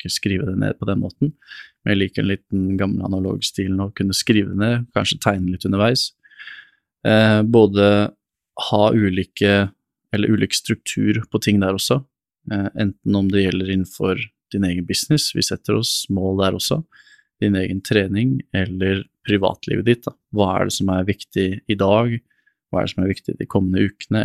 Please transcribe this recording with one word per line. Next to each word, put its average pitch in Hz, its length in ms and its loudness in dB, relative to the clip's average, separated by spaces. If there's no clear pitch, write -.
skrive 98 360 -2
det 95 140 -4
ned 104 180 -2
på - 80 -8
den 101 140 -2
måten. 104 320 -2
Men 104 100 0
jeg 98 60 2
liker 98 220 -4
en 101 40 0
liten 98 500 -2
gammel 98 280 -2
analog 98 400 -4
stil 95 260 -4
nå, 95 160 -2
å 104 80 -12
kunne 98 180 -2
skrive 101 400 0
ned, 120 400 -2
kanskje - 280 -2
tegne 92 300 0
litt 92 120 -6
underveis. 101 480 0
Eh, 110 380 4
både 104 680 4
ha - 340 0
ulike, 101 760 2
eller 104 180 0
ulik 104 220 0
struktur 107 800 -2
på 110 100 0
ting 104 200 2
der 95 120 0
også, 127 280 0
eh, 101 240 -2
enten 101 400 0
om 98 140 2
det 98 160 2
gjelder 92 260 -2
innenfor 95 480 -2
din 101 140 0
egen 87 200 -2
business, 117 480 -2
vi - 80 -2
setter - 340 -2
oss - 340 -4
mål 95 340 0
der 95 160 2
også, - 240 -2
din 104 140 2
egen 95 260 -2
trening, 110 600 0
eller 95 500 0
privatlivet 101 580 0
ditt 120 200 2
da. - 80 -8
Hva 98 280 2
er 95 40 2
det 98 80 -4
som 98 160 -2
er 92 140 0
viktig 95 640 -4
i 107 80 0
dag? 104 380 2
Hva 92 80 -2
er 104 60 0
det - 80 -8
som 92 100 -2
er 95 60 0
viktig - 280 -4
de - 80 -6
kommende 95 440 0
ukene, - 360 -4